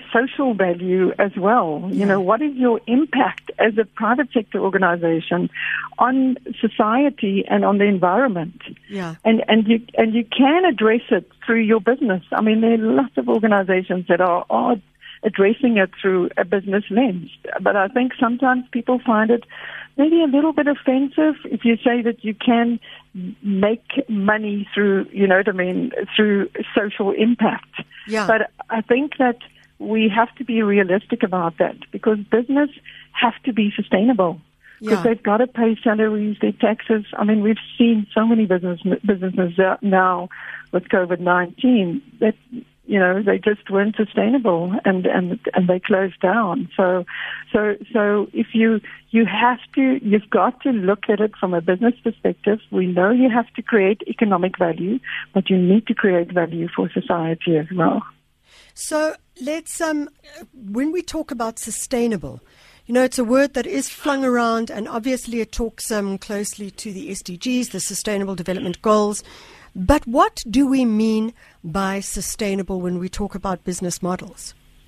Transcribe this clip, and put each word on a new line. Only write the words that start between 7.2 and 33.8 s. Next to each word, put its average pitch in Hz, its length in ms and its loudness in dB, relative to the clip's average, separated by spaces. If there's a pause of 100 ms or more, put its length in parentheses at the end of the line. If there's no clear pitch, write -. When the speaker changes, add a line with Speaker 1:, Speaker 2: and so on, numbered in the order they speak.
Speaker 1:
and 202 160 2
on 202 120 4
the 196 60 4
environment? 185 800 0 (280)
Speaker 2:
Yeah. 180 260 -8 (100)
Speaker 1:
And, 226 240 2
and 220 180 4
you, 226 140 2 (160)
and 220 160 2
you 233 100 0
can 277 400 2
address 226 380 2 (100)
it 220 180 0 (160)
through 226 160 2
your 220 200 2
business. 226 500 0
I - 100 0
mean, 220 200 2
there 226 120 4
are 226 40 2
lots 240 400 0
of 247 100 -2
organizations 190 800 0
that 175 140 2
are, 175 280 2
are 247 280 0 (460)
addressing 220 540 2
it 185 140 2 (100)
through 185 360 0
a 196 80 0
business 202 440 -2
lens. 196 400 0 (300)
But 196 160 0
I 196 140 2
think 247 300 0
sometimes 247 520 0
people 247 340 -2
find 220 240 2
it 233 140 2 (540)
maybe 320 260 4
a 311 40 2
little 294 260 2
bit 294 140 0
offensive 285 680 0 (100)
if - 200 -4
you 233 180 4
say 240 180 2
that 233 220 -2
you 214 100 -4
can 233 460 2 (640)
make 208 640 -2
money 208 640 -2
through, 196 380 2
you 196 160 2
know 185 100 6
what 196 120 2
I - 20 2
mean, 185 400 -2 (240)
through 208 340 2 (260)
social 202 360 -2
impact. - 580 0 (380)
Speaker 2:
Yeah. 214 180 -2
Speaker 1:
But 220 240 2 (200)
I 226 120 -2
think 269 360 0
that 247 200 2 (400)
we 220 320 0
have 226 260 0
to 254 100 -12
be 226 180 0
realistic 202 580 0
about 180 380 -2
that - 160 0 (160)
because 214 260 0 (140)
business 269 380 0 (420)
have 233 320 0
to 254 100 -2
be 208 220 0
sustainable. 190 640 0 (400)